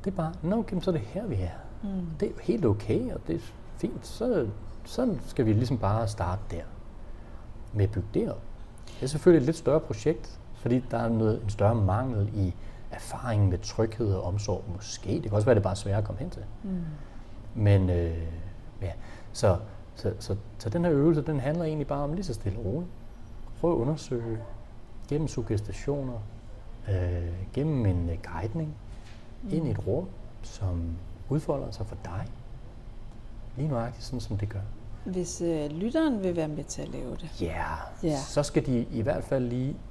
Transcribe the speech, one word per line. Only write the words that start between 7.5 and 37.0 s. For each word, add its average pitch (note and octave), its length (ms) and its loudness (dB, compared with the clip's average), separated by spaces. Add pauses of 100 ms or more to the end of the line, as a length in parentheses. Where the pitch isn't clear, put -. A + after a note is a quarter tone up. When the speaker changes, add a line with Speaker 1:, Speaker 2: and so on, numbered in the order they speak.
Speaker 1:
med G2+ 120 6
at G#2 60 0
bygge - 220 -2
det F#3+ 180 2
op. - 100 -6 (460)
Det - 160 -6
er C3 40 0
selvfølgelig D#3 320 8
et B2 60 4
lidt D#3+ 120 4
større D3 220 4
projekt, - 600 -2 (160)
fordi B2 360 4
der A#2 60 0
er A#2 120 2
noget, A2 340 4
en - 60 0
større G#2+ 260 6
mangel G#2 600 4
i F#2+ 180 2 (380)
erfaringen G#2 580 2
med F2+ 100 4
tryghed G#2+ 540 2
og F#2 100 2
omsorg G2 400 0 (120)
måske. - 340 -8
Det E2+ 140 2
kan G2 100 0
også G#2+ 120 6
være, B2 100 10
det G2 60 8
er - 20 -2
bare G2 120 2
sværere G2+ 240 0
at G#2 60 2
komme F#2+ 140 -4
hen E3+ 100 -2
til. - 140 -6 (200)
Speaker 2:
Mm. F#3 200 -2 (720)
Speaker 1:
Men, G2+ 340 8
øh, E2+ 280 2 (640)
ja, F2+ 100 -4 (420)
så, F#2+ 240 6 (380)
så, - 240 0
så, - 160 0 (220)
så - 120 -4
den E3+ 160 2
her E3 80 6
øvelse, D3+ 280 8
den D3 180 0
handler D#3 260 0
egentlig D3+ 220 0
bare C#3+ 160 0
om D3 100 0
lige F#3+ 120 -2
så B2 80 -2
stille G2 260 -2
og A#2 60 -4
roligt. D#3+ 260 -2 (680)
Prøv E3+ 120 6
at - 60 4
undersøge A#2 600 0 (720)
gennem D3 200 0
suggestationer, A#2+ 840 -2 (760)
øh, F2+ 380 2 (260)
gennem C#3 320 2
en, F2 240 4
øh, E2 80 -2 (160)
guidning D3+ 420 -2 (680)
Speaker 2:
Mm. G3 100 -6
Speaker 1:
ind D#3 140 2
i A2+ 40 0
et G2+ 160 -2
rum, D#3 200 2 (340)
som E2+ 540 -2 (340)
udfolder C#3+ 420 0
sig G#2 140 -6
for - 200 -8
dig. F2+ 220 -4 (1300)
Lige C#3+ 120 0
nøjagtigt A#2+ 360 -2
sådan, B2+ 140 -4
som G#2 180 -2
det G#2 120 -2
gør. G2+ 100 -4 (460)
Speaker 2:
Hvis, F3+ 360 -4
øh, D#3 300 2
lytteren A#3 520 2
vil F3 120 2
være D#3 120 0
med D3+ 160 -4
til - 180 -6
at D3 80 -6
lave B2+ 220 -6